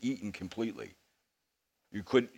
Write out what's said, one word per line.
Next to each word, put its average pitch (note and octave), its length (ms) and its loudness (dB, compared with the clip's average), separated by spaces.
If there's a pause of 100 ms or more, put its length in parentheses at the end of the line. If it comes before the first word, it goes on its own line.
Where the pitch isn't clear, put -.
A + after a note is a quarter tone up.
eaten A2+ 260 -2
completely. F#2 600 -6 (960)
You G2+ 120 -6
could, B2 360 6